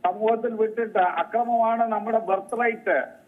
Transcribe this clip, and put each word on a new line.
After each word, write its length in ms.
സമൂഹത്തിൽ 480
വിട്ടിട്ട് 460
അക്രമമാണ് 920
നമ്മുടെ 280
ബർത്ത് 420
റൈറ്റ് 420